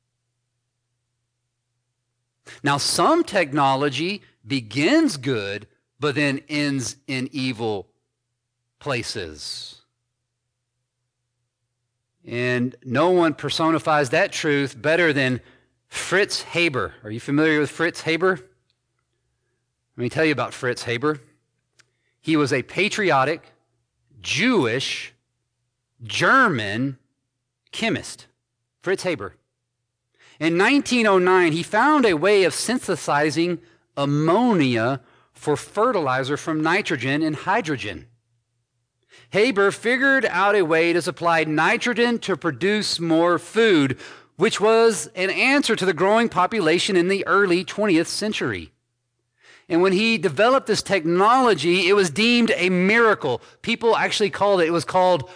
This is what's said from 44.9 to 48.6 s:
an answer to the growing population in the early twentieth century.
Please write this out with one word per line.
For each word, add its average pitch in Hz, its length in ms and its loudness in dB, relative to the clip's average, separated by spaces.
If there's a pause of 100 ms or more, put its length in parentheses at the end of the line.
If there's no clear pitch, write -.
an 185 140 -2
answer 233 460 0
to 190 100 -2
the 185 80 2
growing 202 340 2
population 185 680 0
in 175 100 2
the 196 180 -2
early 185 380 2
twentieth 170 460 0
century. 139 640 -6 (920)